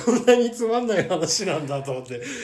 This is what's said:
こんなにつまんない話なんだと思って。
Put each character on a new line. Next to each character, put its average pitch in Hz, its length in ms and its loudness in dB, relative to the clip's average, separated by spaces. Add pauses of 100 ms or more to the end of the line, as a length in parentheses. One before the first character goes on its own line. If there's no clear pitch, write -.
こ 240 80 4
ん 247 120 2
な 247 120 8
に 240 120 4
つ 233 160 -6
ま 226 140 2
ん 240 80 -4
な 208 100 2
い 160 120 0
話 170 360 -2
な 165 120 -2
ん 147 100 -6
だ 139 160 -4
と 135 80 -6
思 127 100 -6
っ 123 40 -14
て。 123 160 -10 (220)